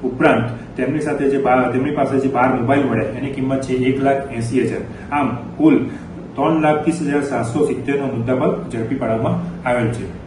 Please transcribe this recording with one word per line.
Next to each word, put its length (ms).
ઉપરાંત 720
તેમની 220
સાથે 300
જે 80
બા-, 340
તેમની 200
પાસે 280
જે 80
બાર 280
મોબાઈલ 280
મળે 220
એની 260
કિંમત 300
છે 120
એક 300
લાખ 280
એંસી 300
હજાર. 200
આમ 240
કુલ 500
ત્રણ 260
લાખ 200
ત્રીસ 200
હજાર 200
સાતસો 440
સિત્તેરનો 400
મુદ્દામાલ 680
ઝડપી 240
પાડવામાં 720
આવેલ 240
છે. 360